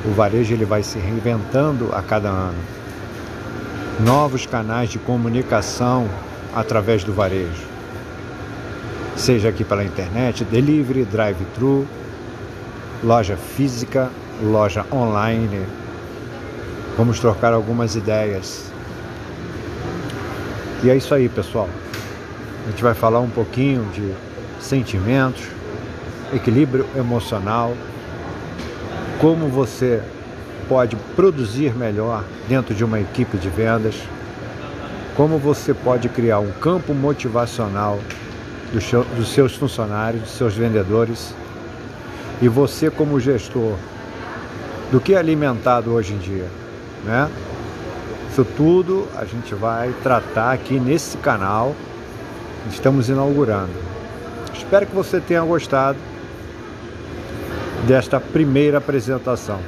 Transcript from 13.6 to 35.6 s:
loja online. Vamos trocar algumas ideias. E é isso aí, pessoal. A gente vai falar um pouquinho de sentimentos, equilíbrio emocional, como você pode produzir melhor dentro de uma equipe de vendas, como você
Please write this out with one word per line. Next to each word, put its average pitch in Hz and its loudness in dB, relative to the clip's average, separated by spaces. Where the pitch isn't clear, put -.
loja 107 4
online. 110 2
Vamos 117 4
trocar 117 6
algumas 117 2
ideias. 107 0
E 123 8
é 131 10
isso 135 2
aí, 131 4
pessoal. 104 -2
A 110 -4
gente 104 -4
vai 120 6
falar 113 4
um 123 0
pouquinho 123 2
de 98 -4
sentimentos, 127 2
equilíbrio 131 4
emocional, 117 0
como 160 4
você 123 2
pode 123 4
produzir 139 4
melhor 110 -2
dentro 127 2
de 104 2
uma 110 2
equipe 107 0
de 90 -2
vendas, 110 2
como 156 6
você 143 2